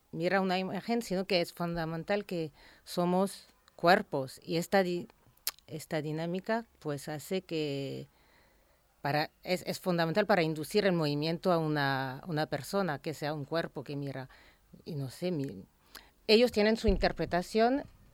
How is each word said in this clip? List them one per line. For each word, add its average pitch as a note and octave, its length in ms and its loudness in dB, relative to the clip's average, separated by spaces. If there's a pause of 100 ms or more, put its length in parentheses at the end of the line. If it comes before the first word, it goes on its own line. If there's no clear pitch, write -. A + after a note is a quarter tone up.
(120)
mira F3+ 300 0
una F#3 180 0
imagen, G3 420 -2
sino F#3+ 240 -2
que F#3 160 2
es E3+ 120 -4
fundamental E3+ 720 -4
que E3 260 -4 (320)
somos F3+ 640 0 (280)
cuerpos E3+ 680 2
y E3+ 140 -2
esta F#3+ 260 4
di-, F3 240 -2 (600)
esta D#3 340 -4
dinámica, E3+ 640 -4 (140)
pues, C#3+ 280 -6
hace D#3 360 -4
que C#3 640 -4 (920)
para, D3 280 0 (140)
es, F3+ 240 -2
es F3+ 120 -6
fundamental E3+ 460 0
para F3+ 180 4
inducir D#3 420 0
el F#3+ 80 4
movimiento D#3+ 600 0
a E3 60 4
una, C#3 680 0
una D#3 200 -2
persona, D3+ 520 -2
que D#3 140 -6
sea D3+ 200 -4
un C#3+ 120 -6
cuerpo D#3+ 380 -4
que C#3+ 120 -10
mira, C#3 340 -8 (540)
y F3 120 -10
no C3+ 140 -6
sé, F3+ 220 -4
mi-, C#3 320 -6 (640)
ellos A#3 240 8
tienen G#3+ 240 4
su A3+ 120 0
interpretación G3 960 2 (300)